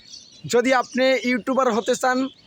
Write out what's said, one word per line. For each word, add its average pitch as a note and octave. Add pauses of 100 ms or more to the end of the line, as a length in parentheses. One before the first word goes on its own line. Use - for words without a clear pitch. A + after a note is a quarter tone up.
(520)
যদি B3
আপনি B3
ইউটিউবার B3+
হতে A#3
চান, C4 (200)